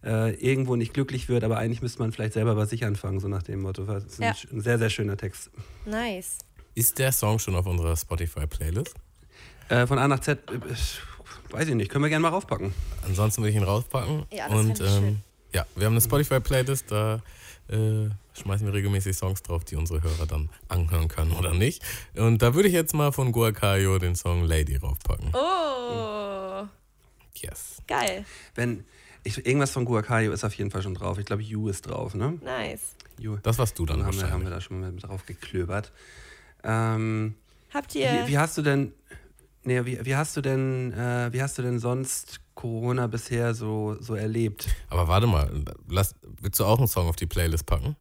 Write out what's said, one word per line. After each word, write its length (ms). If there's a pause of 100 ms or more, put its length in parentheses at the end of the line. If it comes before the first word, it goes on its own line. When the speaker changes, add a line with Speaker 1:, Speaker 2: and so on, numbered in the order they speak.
Speaker 1:
äh, 300
irgendwo 420
nicht 180
glücklich 340
wird, 160
aber 140
eigentlich 240
müsste 180
man 120
vielleicht 200
selber 220
bei 100
sich 200
anfangen, 360
so 80
nach 140
dem 200
Motto. 220
Das 200
ist 160
ein 40
Speaker 2:
Ja. 80
Speaker 1:
sch-, 200
ein 80
sehr, 180
sehr 120
schöner 260
Text. 340 (340)
Speaker 2:
Nice. 540 (360)
Speaker 3:
Ist 240
der 140
Song 260
schon 180
auf 100
unserer 300
Spotify-Playlist? 1000 (720)
Speaker 1:
Äh, 180
von 120
A 100
nach 120
Z, 180 (120)
äh, 80 (960)
weiß 160
ich 60
nicht, 160
können 140
wir 40
gerne 140
mal 60
raufpacken. 440 (320)
Speaker 3:
Ansonsten 380
will 80
ich 60
ihn 80
raufpacken. 680
Speaker 2:
Ja, 180
das 100
Speaker 3:
Und, 80 (100)
Speaker 2:
fänd 40
ich 80
schön. 160
Speaker 3:
ähm, 160 (320)
ja, 140 (100)
wir 100
haben 80
eine 60
Spotify-Playlist, 880
da, 320 (460)
äh, 400 (260)
schmeißen 320
wir 80
regelmäßig 420
Songs 260
drauf, 220
die 100
unsere 300
Hörer 220
dann 240 (180)
anhören 400
können 240
oder 200
nicht. 300 (320)
Und 280
da 120
würde 140
ich 60
jetzt 200
mal 160
von 220
Guacayo 680
den 160
Song 300
Lady 320
raufpacken. 580
Speaker 2:
Oh. 1300 (720)
Speaker 3:
Yes. 520
Speaker 2:
Geil. 380 (300)
Speaker 1:
Wenn, 300 (400)
ich, 200
irgendwas 260
von 140
Guacayo 480
ist 120
auf 100
jeden 160
Fall 120
schon 120
drauf. 240
Ich 80
glaube, 160
You 260
ist 140
drauf, 320
ne? 280
Speaker 2:
Nice. 520 (240)
Speaker 1:
You. 240
Speaker 3:
Das 160
warst 200
du 80
dann 120
Speaker 1:
Haben 80
wir, 0 (160)
Speaker 3:
wahrscheinlich. 100
Speaker 1:
haben 120
wir 60
da 100
schon 200
mal 120
mit 100
drauf 240
geklöbert. 640 (720)
Ähm, 720 (380)
Speaker 2:
Habt 220
ihr 160 (160)
Speaker 1:
wie, 60
wie 60
hast 200
du 40
denn, 300 (720)
nee, 200
wie, 200
wie 120
hast 200
du 40
denn, 520
äh, 400
wie 100
hast 160
du 40
denn 160
sonst 640 (140)
Corona 520
bisher 480
so, 460
so 140
erlebt? 540 (200)
Speaker 3:
Aber 200
warte 180
mal, 240 (380)
lass, 260 (260)
willst 200
du 40
auch 140
einen 100
Song 200
auf 80
die 100
Playlist 400
packen? 340